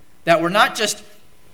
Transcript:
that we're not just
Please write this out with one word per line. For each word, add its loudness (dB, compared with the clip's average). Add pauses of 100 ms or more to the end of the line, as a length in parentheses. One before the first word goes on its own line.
(240)
that 2
we're -2
not 0
just -6 (500)